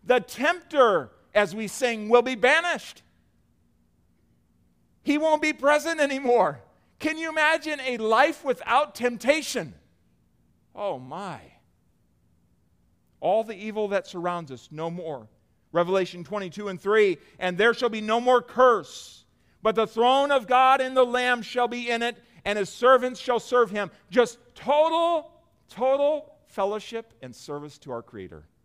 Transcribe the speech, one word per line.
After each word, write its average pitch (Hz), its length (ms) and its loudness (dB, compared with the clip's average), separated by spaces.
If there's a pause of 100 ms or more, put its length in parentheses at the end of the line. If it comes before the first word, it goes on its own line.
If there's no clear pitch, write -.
The 247 160 2
tempter, 254 880 0 (220)
as 202 200 2
we 220 140 -8
sing, 220 400 -4
will 240 140 6
be 262 140 -4
banished. 294 680 0 (2000)
He 294 140 0
won't 302 240 2
be 311 100 0
present 302 480 0
anymore. 240 640 0 (380)
Can 311 180 -4
you 330 100 -6
imagine 311 540 0
a 254 160 -4
life 233 480 2
without 269 500 -2
temptation? 240 760 -2 (1000)
Oh 196 220 -6
my. 143 420 -12 (1800)
All 196 240 0
the 214 120 -10
evil 214 340 -6
that 196 180 -4
surrounds 170 440 -6
us, 123 200 -16
no 156 180 -8
more. 160 400 -10 (420)
Revelation 175 520 0
twenty-two 196 440 -10
and 190 140 -8
three, 202 380 2 (180)
"And 180 200 -4
there 226 180 4
shall 240 140 -2
be 214 120 -6
no 220 180 0
more 247 220 4
curse, 240 840 0 (380)
but 214 140 0
the 220 100 2
throne 269 460 2
of 254 160 0
God 262 340 4
and 262 160 -2
the 254 80 6
Lamb 247 380 -2
shall 247 240 -2
be 240 240 -6
in 233 100 -2
it, 233 160 -4 (260)
and 208 140 -2
his 196 120 -4
servants 254 500 4
shall 240 200 -2
serve 240 300 2
him." 202 220 -4 (180)
Just 233 300 0 (160)
total, 320 760 0 (380)
total 277 680 -2 (120)
fellowship 214 720 -6
and 127 140 -16
service 147 420 -14
to 139 140 -16
our 117 100 -8
Creator. 85 420 -16 (220)